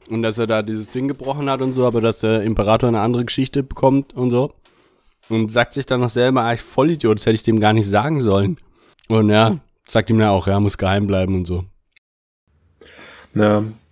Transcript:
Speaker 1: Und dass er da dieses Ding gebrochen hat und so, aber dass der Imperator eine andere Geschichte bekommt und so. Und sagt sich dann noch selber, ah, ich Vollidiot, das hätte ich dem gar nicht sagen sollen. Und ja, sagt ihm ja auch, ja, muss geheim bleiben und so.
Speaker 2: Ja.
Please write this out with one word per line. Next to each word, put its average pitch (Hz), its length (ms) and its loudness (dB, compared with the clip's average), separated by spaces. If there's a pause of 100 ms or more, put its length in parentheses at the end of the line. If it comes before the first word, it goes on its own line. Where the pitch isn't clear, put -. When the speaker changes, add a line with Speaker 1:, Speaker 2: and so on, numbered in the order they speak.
Speaker 1:
Und 113 140 -4
dass 110 140 -2
er 113 100 -2
da 110 140 0
dieses 107 280 -8
Ding 131 200 -6
gebrochen 139 400 -6
hat 135 120 -2
und 131 120 -2
so, 127 120 2
aber 117 140 2
dass 110 200 0
der 110 240 0
Imperator 110 440 2
eine 113 140 0
andere 120 240 -2
Geschichte 135 360 -4
bekommt 135 520 0
und 127 180 -2
so. 123 220 -2 (760)
Und 110 240 -2
sagt 120 220 -2
sich 143 120 -6
dann 127 160 -2
noch 123 80 0
selber, 123 340 2
ah, 117 100 -2
ich 113 80 -8
Vollidiot, 135 560 0
das - 80 -6
hätte 113 100 2
ich 110 80 -6
dem 113 160 2
gar 107 140 4
nicht 107 160 0
sagen 123 320 0
sollen. 101 360 0 (500)
Und 110 220 2
ja, 113 300 4 (280)
sagt - 220 -2
ihm 110 100 4
ja 110 120 4
auch, 95 160 0
ja, 98 120 0
muss 104 180 0
geheim 98 300 -2
bleiben 95 280 0
und 92 100 -2
so. 87 200 -6 (1700)
Speaker 2:
Ja. 104 300 4 (280)